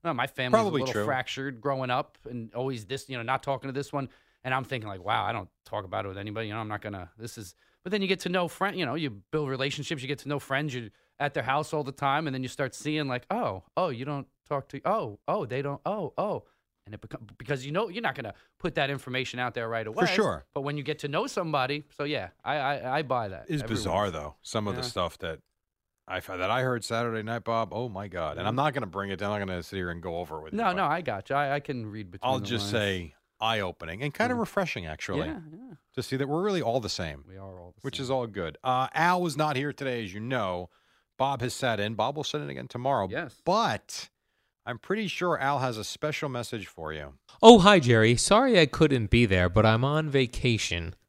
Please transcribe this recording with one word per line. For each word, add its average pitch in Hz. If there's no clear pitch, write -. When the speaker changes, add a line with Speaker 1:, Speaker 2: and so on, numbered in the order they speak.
Speaker 1:
no, 165
my 123
family 135
was 226
Speaker 2:
Probably 156
Speaker 1:
a -
little 131
Speaker 2:
true. 104
Speaker 1:
fractured 135
growing 131
up 135
and 113
always 120
this, 131
you 131
know, 117
not 127
talking 139
to 131
this 139
one. 139
And 131
I'm 131
thinking, 110
like, 95
"Wow, 104
I 104
don't 107
talk 101
about 101
it 98
with 95
anybody. 107
You 104
know, 113
I'm 107
not 107
gonna, 95
this 117
is," 98
but 180
then 208
you 190
get 185
to -
know 180
friend, 190
you 175
know, 127
you 156
build 151
relationships, 135
you 131
get 139
to -
know 143
friends, 139
you're 117
at 143
their 139
house 135
all 151
the 139
time, 143
and 135
then 131
you 127
start 131
seeing, 151
like, 123
"Oh, 165
oh, 180
you 123
don't 143
talk 139
to, -
oh, 160
oh, 175
they 127
don't, 143
oh, 185
oh." 175
And 107
it 107
become, -
because 131
you 143
know 190
you're 196
not 127
gonna 110
put 170
that 139
information 127
out 123
there 117
right 113
Speaker 2:
For 110
Speaker 1:
away. 180
Speaker 2:
sure. 170
Speaker 1:
But 143
when 143
you 143
get 147
to 151
know 175
somebody, 147
so 147
yeah, 123
I, 139
I, 135
I 165
buy 120
that 92
Speaker 2:
It's 147
Speaker 1:
every 113
Speaker 2:
bizarre, 98
Speaker 1:
once 98
Speaker 2:
though, 76
some 104
of 95
the 85
Speaker 1:
Yeah. -
Speaker 2:
stuff 87
that 80
I 92
f-, -
that 92
I 127
heard 123
Saturday 113
night, 113
Bob, 113
oh 120
my 98
God. 80
And 90
I'm 110
Speaker 1:
Mm-hmm. 123
Speaker 2:
not 143
gonna 127
bring 98
it 92
down. 101
I'm 104
not 101
gonna 90
sit -
here 87
and 85
go 85
over 82
it 78
with 80
you, 208
Speaker 1:
No, 226
Speaker 2:
but 220
Speaker 1:
no, 190
I 156
got 113
you. 135
I, 143
I 143
can 123
read 104
between 101
Speaker 2:
I'll 131
Speaker 1:
the 101
Speaker 2:
just 110
Speaker 1:
lines. -
Speaker 2:
say 98
eye-opening 101
and 147
kind 240
of 254
Speaker 1:
Mm-hmm. 233
Speaker 2:
refreshing, 170
actually, 78
Speaker 1:
Yeah, 285
yeah. 220
Speaker 2:
to 127
see 135
that 135
we're 160
really 190
all 117
the 104
same, 73
Speaker 1:
We 95
are 95
all 87
the -
Speaker 2:
which 131
Speaker 1:
same. 139
Speaker 2:
is 123
all 127
good. 90
Uh, 127
Al 180
was 156
not 151
here 139
today, 123
as 90
you 104
know. 101
Bob 135
has 123
sat 117
in. 107
Bob 123
will 147
sit 151
in 143
again 131
tomorrow. 123
Speaker 1:
Yes. 135
Speaker 2:
But 175
I'm 120
pretty 214
sure 170
Al 139
has 123
a 101
special 151
message 117
for 78
you. 71
Speaker 3:
Oh, 226
hi, 196
Jerry. 117
Sorry 226
I 156
couldn't 135
be 120
there, 92
but 104
I'm 110
on 151
vacation 113